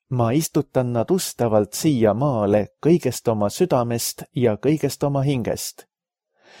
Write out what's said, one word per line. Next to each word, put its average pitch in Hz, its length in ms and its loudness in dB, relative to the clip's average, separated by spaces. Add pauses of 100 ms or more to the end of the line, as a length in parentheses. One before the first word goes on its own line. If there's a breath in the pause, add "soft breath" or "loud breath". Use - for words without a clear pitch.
(100)
Ma 120 220 0
istutan 135 600 -2
nad 117 180 0
ustavalt 113 640 0
siia 113 400 2
maale 107 680 0
kõigest 156 480 0
oma 107 200 0
südamest 120 760 -2 (100)
ja 120 220 2
kõigest 147 500 -2
oma 139 160 -2
hingest. 127 640 -4 (760 loud breath)